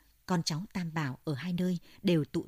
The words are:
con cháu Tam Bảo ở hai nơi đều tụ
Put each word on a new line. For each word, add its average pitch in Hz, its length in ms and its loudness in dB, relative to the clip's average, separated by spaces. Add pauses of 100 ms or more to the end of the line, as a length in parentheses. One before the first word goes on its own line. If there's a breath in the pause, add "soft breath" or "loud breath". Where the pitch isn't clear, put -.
(260 soft breath)
con 175 180 2
cháu 165 300 -2
Tam 170 200 -4
Bảo 143 300 -4
ở 156 100 -2
hai 151 200 -4
nơi 180 260 0 (240 loud breath)
đều 170 220 4
tụ - 220 -4